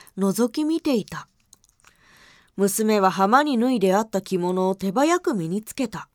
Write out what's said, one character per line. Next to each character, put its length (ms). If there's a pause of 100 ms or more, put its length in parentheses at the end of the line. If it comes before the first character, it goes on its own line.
(160)
覗 340
き 140
見 160
て 140
い 100
た。 240 (1300)
娘 440
は 100
浜 320
に 160
脱 140
い 80
で 140
あ 60
っ 80
た 140
着 160
物 320
を 40
手 180
早 280
く 140
身 160
に 120
つ 120
け 140
た。 260